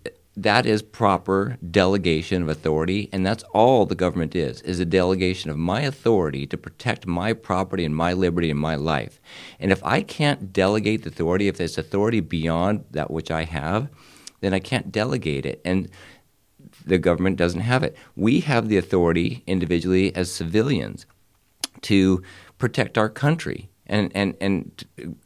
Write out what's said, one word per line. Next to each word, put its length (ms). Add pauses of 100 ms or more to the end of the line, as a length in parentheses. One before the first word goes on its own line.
(340)
that 300
is 160
proper 800 (120)
delegation 720
of 60
authority, 640
and 140
that's 260
all 320
the 100
government 400
is, 280
is 180
a 60
delegation 640
of 80
my 240
authority 640
to 100
protect 500
my 280
property 500
and 100
my 200
liberty 360
and 80
my 160
life. 460 (400)
And 100
if 140
I 160
can't 520
delegate 500
the 80
authority, 380
if 100
there's 180
authority 440
beyond 720
that 180
which 200
I 140
have, 460 (500)
then 140
I 40
can't 320
delegate 540
it, 220
and 240 (960)
the 120
government 380
doesn't 240
have 220
it. 120 (220)
We 240
have 280
the 100
authority 680
individually 720
as 160
civilians 720 (800)
to 400 (340)
protect 400
our 140
country 580 (180)
and, 280
and, 260
and 440 (420)